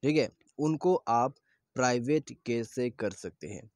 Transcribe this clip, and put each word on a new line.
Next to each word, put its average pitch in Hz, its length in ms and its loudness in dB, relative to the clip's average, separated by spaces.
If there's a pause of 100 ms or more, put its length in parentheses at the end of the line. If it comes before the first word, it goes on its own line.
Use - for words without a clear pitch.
ठीक 151 140 4
है, 127 120 2 (300)
उनको 156 360 2 (140)
आप 120 260 2 (400)
प्राइवेट 127 560 0 (140)
कैसे 120 460 -2
कर 110 220 -6
सकते 85 340 -14
हैं 104 280 -14